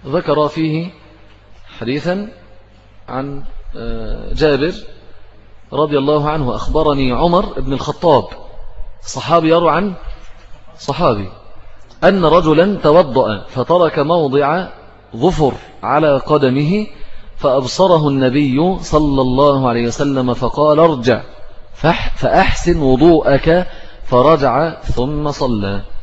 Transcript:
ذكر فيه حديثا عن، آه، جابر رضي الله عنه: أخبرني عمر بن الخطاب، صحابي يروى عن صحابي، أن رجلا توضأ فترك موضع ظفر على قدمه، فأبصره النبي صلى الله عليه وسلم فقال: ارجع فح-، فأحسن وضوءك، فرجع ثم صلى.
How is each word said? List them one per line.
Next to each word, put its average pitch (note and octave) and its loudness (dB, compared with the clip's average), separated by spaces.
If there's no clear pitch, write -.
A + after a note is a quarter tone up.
ذكر D3+ 0
فيه D#3+ -4
حديثا D#3+ -4
عن، C#3 -8
آه، A2+ -6
جابر D3+ 2
رضي D3 0
الله D3 0
عنه: C#3 -2
أخبرني C#3 0
عمر E3+ 0
بن B2+ -2
الخطاب، C#3+ 2
صحابي D#3 0
يروى E3 4
عن F3+ -2
صحابي، C3+ -2
أن F#3+ 4
رجلا E3 4
توضأ C3 2
فترك D#3+ 0
موضع D3 0
ظفر D3+ 2
على C#3+ 2
قدمه، D3 0
فأبصره D3 2
النبي C#3 2
صلى D3+ 0
الله C3 2
عليه A#2 0
وسلم B2+ -2
فقال: D3 2
ارجع B2+ 2
فح-، - 0
فأحسن E3+ 2
وضوءك، D3+ 4
فرجع C#3 2
ثم D3 -2
صلى. G#2 -2